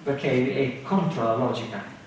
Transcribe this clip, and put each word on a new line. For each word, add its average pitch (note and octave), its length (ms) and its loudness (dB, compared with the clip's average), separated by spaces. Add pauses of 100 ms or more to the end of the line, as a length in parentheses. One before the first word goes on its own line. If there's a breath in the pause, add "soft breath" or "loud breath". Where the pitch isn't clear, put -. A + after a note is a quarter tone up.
perché C#3+ 260 0
è, B2+ 280 2
è C3 240 0
contro F3 420 0
la A2+ 120 2
logica. A2+ 600 -2 (120)